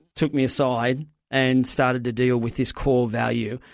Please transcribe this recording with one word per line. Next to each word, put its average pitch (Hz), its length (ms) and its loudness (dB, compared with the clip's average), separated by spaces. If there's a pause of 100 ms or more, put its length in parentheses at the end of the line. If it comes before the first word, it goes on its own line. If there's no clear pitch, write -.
(160)
took 151 180 0
me 135 100 2
aside 127 640 0 (260)
and 131 360 2
started 127 360 0
to 120 80 -2
deal 123 260 2
with 113 200 -4
this 127 140 0
core 123 380 0
value 117 480 -4 (160)